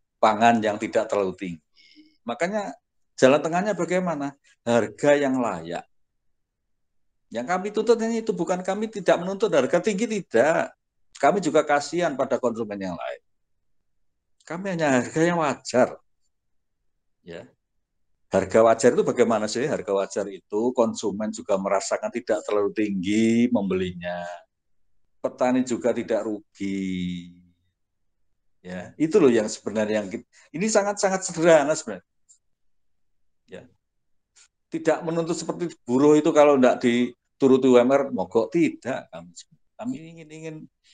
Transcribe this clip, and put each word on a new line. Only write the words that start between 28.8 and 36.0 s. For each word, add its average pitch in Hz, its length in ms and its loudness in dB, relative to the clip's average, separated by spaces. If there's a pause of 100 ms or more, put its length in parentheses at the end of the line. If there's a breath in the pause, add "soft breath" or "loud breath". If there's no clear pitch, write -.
itu 156 160 0
loh 147 160 6
yang 110 160 2
sebenarnya 107 560 -4
yang 92 80 -10
ki-, - 160 -12 (240 soft breath)
ini 185 160 -4
sangat-sangat 202 560 -2
sederhana 160 560 4
sebenarnya. 95 240 -12 (1400)
Ya. - 160 -18 (1040 soft breath)
Tidak 160 400 -2
menuntut 170 320 -2
seperti 170 320 -8 (160)
buruh 147 320 6